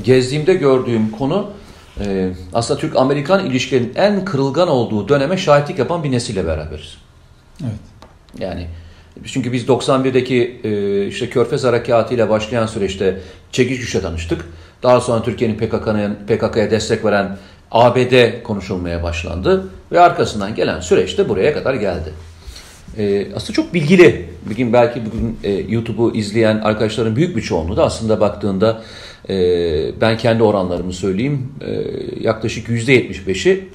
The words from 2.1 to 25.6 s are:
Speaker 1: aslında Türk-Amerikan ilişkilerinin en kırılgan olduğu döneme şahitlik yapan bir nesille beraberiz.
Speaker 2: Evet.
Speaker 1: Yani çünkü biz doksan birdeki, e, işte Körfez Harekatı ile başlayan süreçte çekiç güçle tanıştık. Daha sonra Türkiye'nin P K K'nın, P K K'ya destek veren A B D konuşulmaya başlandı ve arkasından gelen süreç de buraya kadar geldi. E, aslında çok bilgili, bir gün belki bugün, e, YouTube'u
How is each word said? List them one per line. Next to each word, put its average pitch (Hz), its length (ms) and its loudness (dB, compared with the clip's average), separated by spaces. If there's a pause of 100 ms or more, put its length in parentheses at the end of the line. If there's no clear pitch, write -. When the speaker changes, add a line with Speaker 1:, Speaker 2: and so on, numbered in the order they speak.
Speaker 1:
aslında 127 260 -2
Türk-Amerikan 147 680 0
ilişkilerinin 127 500 0
en 196 300 2
kırılgan 139 420 0
olduğu 107 420 0
döneme 143 280 2
şahitlik 143 420 2
yapan 156 240 -2
bir 139 80 -2
nesille 104 360 -2
beraberiz. 78 500 -8 (640)
Speaker 2:
Evet. 120 100 -6 (680)
Speaker 1:
Yani 85 260 -8 (600)
çünkü 123 260 -4
biz 123 160 -4
doksan 131 360 2
birdeki, 123 600 0
e, 101 440 -2
işte 113 220 -6
Körfez 127 340 0
Harekatı 117 500 2
ile 110 160 2
başlayan 110 360 0
süreçte 95 540 -2 (320)
çekiç 127 280 0
güçle 117 220 -4
tanıştık. 82 440 -6 (380)
Daha 123 180 6
sonra 113 220 0
Türkiye'nin 110 340 -2
P 113 120 -2
K 110 120 -2
K'nın, 104 360 -2 (100)
P 110 100 2
K 107 140 0
K'ya 104 200 0
destek 110 340 0
veren 101 320 0 (340)
A 120 240 6
B 123 160 2
D 120 320 4
konuşulmaya 90 600 -4
başlandı 87 680 -2 (220)
ve 165 80 4
arkasından 113 560 2
gelen 90 240 0
süreç 104 380 0
de 196 120 0
buraya 101 240 2
kadar 123 200 -2
geldi. 87 360 -4 (880)
E, 101 380 0
aslında 117 180 -8
çok 320 200 -2
bilgili, 170 520 6 (240)
bir 107 60 -4
gün 117 180 0
belki 120 320 4
bugün, 110 380 -4
e, 101 100 -2
YouTube'u 113 600 0